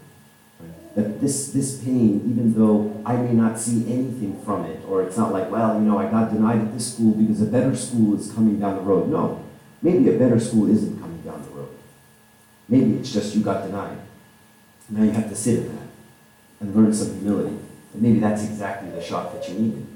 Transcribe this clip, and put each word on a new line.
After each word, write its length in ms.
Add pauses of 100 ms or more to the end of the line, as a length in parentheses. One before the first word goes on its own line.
(600)
Right? 340
That 240
this, 320
this 320
pain, 460
even 240
though 520
I 120
may 160
not 260
see 320
anything 540
from 200
it, 220
or 160
it's 140
not 160
like, 180
"Well, 220
you 80
know, 160
I 120
got 220
denied 300
at 120
this 200
school 200
because 280
a 40
better 300
school 420
is 140
coming 260
down 180
the 80
road." 260
No, 340 (380)
maybe 280
a 80
better 220
school 300
isn't 320
coming 220
down 200
the 60 (100)
road. 100 (1000)
Maybe 240
it's 180
just 240
you 60
got 240
denied. 320 (920)
Now 140
you 80
have 160
to 80
sit 240
in 160
that 120 (720)
and 160
learn 160
some 280
humility. 360 (380)
And 80
maybe 180
that's 240
exactly 460
the 120
shot 320
that 140
you 120
needed. 260 (100)